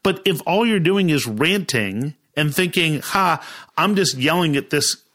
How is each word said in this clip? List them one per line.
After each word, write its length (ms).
But 240
if 200
all 200
you're 140
doing 300
is 180
ranting 880
and 160
thinking, 460
"Ha, 420
I'm 180
just 220
yelling 400
at 140
this 260